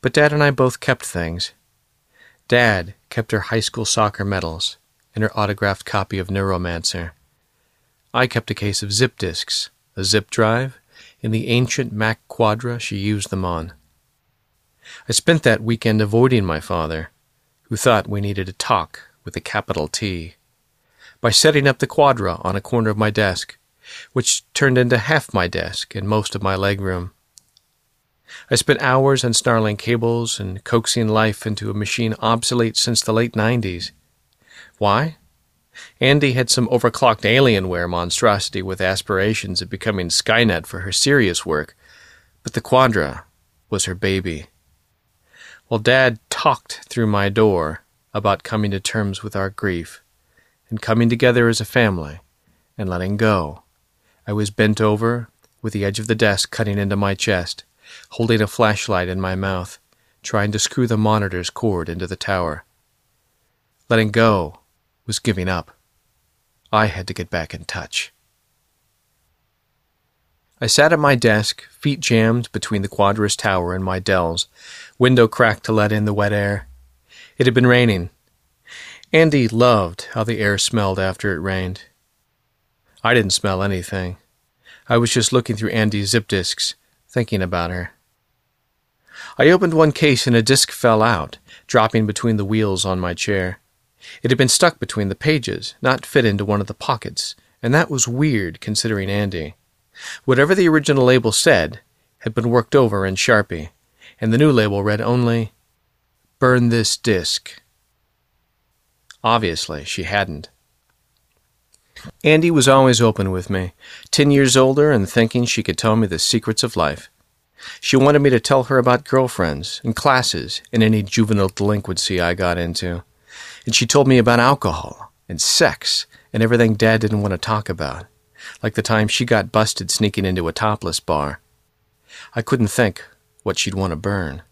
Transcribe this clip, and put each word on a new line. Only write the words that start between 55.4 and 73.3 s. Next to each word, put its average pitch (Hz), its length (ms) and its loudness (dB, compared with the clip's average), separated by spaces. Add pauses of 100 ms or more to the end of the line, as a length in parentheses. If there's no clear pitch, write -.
with 110 100 -6
the 101 120 -4
edge 101 140 -4
of 110 80 -6
the 113 80 0
desk 107 360 0
cutting 104 280 -4
into 101 180 -2
my 98 180 0
chest, 92 500 -4 (460)
holding 113 300 0
a 107 60 2
flashlight 101 600 0
in 92 120 -4
my 92 140 -4
mouth, 95 440 -6 (440)
trying 104 300 -2
to 107 60 -4
screw - 280 -2
the 110 100 0
monitor's 104 540 -2
cord 90 380 -4
into 87 180 -8
the 92 100 -8
tower. 90 480 -4 (1200)
Letting 113 220 2
go 104 500 2 (460)
was 107 140 -6
giving 95 280 -2
up. 90 220 -4 (1000)
I 107 140 4
had 92 200 -6
to 92 80 -10
get - 160 -10
back 82 240 -6
in 82 100 -14
touch. - 480 -10 (2500)
I 113 60 -2
sat 151 260 4
at 160 60 2
my 143 160 4
desk, 110 560 2
feet 147 300 -4
jammed 113 500 2
between 101 320 -4
the 98 60 -4
Quadra's 104 480 0